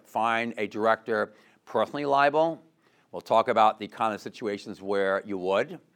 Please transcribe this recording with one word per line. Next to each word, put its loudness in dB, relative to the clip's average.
find -2
a -2
director 0
personally -2
liable. 2
We'll -10
talk 2
about 4
the -8
kind -4
of -10
situations -8
where 0
you -6
would. -2